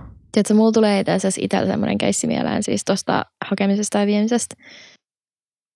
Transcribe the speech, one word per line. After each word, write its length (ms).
Tiedätkö, 220
mulla 180
tulee 280
itse 120
asiassa 320
itsellä 220
semmonen 320
keissi 280
mieleen 360
siis 220
tosta 420
hakemisesta 540
ja 80
viemisestä. 480